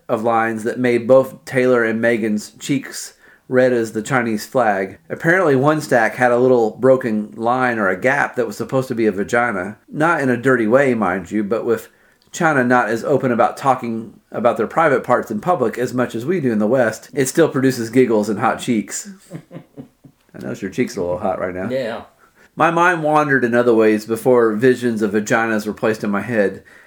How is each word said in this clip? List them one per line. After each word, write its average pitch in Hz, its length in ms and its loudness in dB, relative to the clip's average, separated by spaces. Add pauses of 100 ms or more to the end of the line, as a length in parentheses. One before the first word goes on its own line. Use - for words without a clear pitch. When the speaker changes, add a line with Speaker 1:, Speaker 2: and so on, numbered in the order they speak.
Speaker 1:
of 110 160 -2
lines 113 400 0
that 117 160 -4
made 120 280 0
both 131 360 4
Taylor 127 400 2
and 113 160 0
Megan's 113 520 0
cheeks - 640 -8 (340)
red 127 240 4
as 113 180 -2
the 107 100 -4
Chinese 117 440 -2
flag. 101 540 -2 (100)
Apparently 170 460 0
one 147 260 2
stack 117 340 0
had 123 160 2
a 120 60 2
little 123 340 4
broken 113 600 0
line 120 460 -2
or 98 120 0
a 92 100 -2
gap 131 360 0
that 117 120 -2
was 104 100 -12
supposed 131 300 -4
to 120 80 -6
be 113 100 0
a 104 60 2
vagina. 101 640 -4 (100)
Not 160 340 -2
in 131 80 0
a 120 80 0
dirty 120 300 2
way, 131 260 4
mind 95 380 -2
you, 107 120 -2
but 101 220 -4
with 113 240 -2 (420)
China 151 320 2
not 123 260 2
as 113 140 -2
open 131 280 0
about 110 260 0
talking 117 640 -4 (120)
about 117 260 0
their 107 100 0
private 147 360 2
parts 120 260 0
in 107 120 -4
public 135 360 0
as 120 160 -4
much 123 220 -2
as 117 100 -6
we 180 140 -2
do 131 120 0
in 107 80 0
the 107 80 0
West, 117 460 0
it 135 140 0
still 160 220 2
produces 123 400 0
giggles 113 400 4
and 104 100 -4
hot 110 200 0
cheeks. 104 560 -4
<laughs> - 380 -20 (800)
I - 40 -16
notice - 220 -10
your 95 100 -8
cheeks 113 260 -4
are 95 40 -4
a - 20 -2
little 90 160 -4
hot 95 200 -4
right 90 140 -4
now. 95 160 -6
Speaker 2:
Yeah. 117 360 -6 (500)
Speaker 1:
My 160 160 2
mind 170 320 2
wandered 147 400 2
in 117 100 0
other 120 200 4
ways 110 320 4
before 113 480 2
visions 117 480 0
of 104 100 0
vaginas 107 560 -2
were 101 60 -6
placed 110 300 -4
in 107 60 -4
my 101 120 -2
head. 104 420 -2 (240)